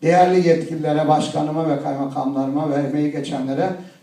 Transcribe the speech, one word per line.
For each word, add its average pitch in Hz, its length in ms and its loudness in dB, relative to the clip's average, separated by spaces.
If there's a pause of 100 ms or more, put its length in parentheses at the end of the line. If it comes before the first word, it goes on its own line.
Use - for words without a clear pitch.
değerli 180 460 6
yetkililere, 156 600 0
başkanıma 156 600 0
ve 143 140 -2
kaymakamlarıma 139 880 -4
ve 143 40 -2
emeği 143 380 -2
geçenlere 143 580 -4 (320)